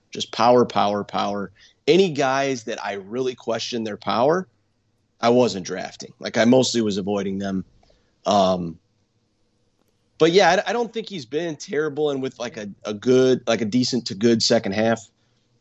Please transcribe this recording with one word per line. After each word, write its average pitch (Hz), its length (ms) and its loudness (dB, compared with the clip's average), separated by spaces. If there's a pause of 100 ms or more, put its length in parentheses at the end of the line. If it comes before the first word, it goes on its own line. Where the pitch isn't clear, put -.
(120)
just - 200 -8
power, 120 320 4
power, 104 400 -2
power. 101 460 -6 (380)
Any 180 220 4
guys 135 540 -2
that 113 200 -8
I 101 80 -6
really 113 420 -6
questioned 113 500 -6
their 104 120 -8
power, 135 500 0 (760)
I 117 100 2
wasn't 107 360 2
drafting. - 540 -12
Like, 104 180 -6
I 110 60 4
mostly 120 380 4
was 104 160 -2
avoiding 98 400 -4
them. 95 260 -4 (640)
Um, 92 520 0 (1400)
but 160 120 4
yeah, 180 340 4
I, - 60 -4
I - 20 0
don't 240 200 -4
think 226 160 -8
he's 160 180 -12
been 151 300 -6
terrible. 151 540 -4
And 135 120 -4
with, 123 160 -8
like, 117 180 -10
a, 107 140 -10 (140)
a 107 100 -6
good, 127 540 4
like, 113 120 2
a 117 40 -4
decent 123 420 -2
to - 80 -10
good 117 260 2
second 110 320 0
half, 113 280 0 (600)